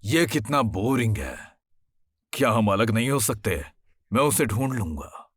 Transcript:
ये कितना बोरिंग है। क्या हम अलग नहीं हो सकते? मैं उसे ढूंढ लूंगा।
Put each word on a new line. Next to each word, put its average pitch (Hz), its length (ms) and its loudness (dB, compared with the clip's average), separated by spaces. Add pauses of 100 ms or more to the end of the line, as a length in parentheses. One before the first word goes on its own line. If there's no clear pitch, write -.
ये 156 200 4
कितना 143 360 0
बोरिंग 113 560 0
है। 69 200 -8 (960)
क्या 131 180 2
हम 110 160 2
अलग 101 220 2
नहीं 113 200 0
हो 139 100 0
सकते? 98 440 -2 (500)
मैं 120 80 2
उसे 147 240 2
ढूंढ 123 280 -2
लूंगा। 82 640 -8